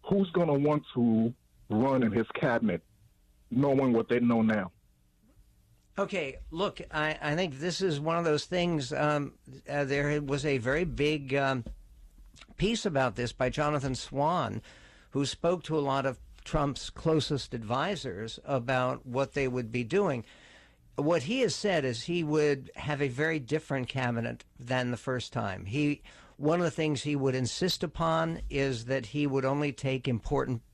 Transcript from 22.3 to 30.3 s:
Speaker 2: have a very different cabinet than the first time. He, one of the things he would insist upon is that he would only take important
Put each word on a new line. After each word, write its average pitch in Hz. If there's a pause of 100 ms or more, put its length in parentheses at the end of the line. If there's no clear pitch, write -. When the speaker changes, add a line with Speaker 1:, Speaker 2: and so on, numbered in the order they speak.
Speaker 2:
have 143
a 139
very 151
different 135
cabinet 120 (120)
than 123
the 120
first 127
time. 98
He, 147 (340)
one 151
of 175
the 165
things 151
he 147
would 135
insist 131
upon 165
is 135
that 127
he 147
would 135
only 143
take 131
important 127 (120)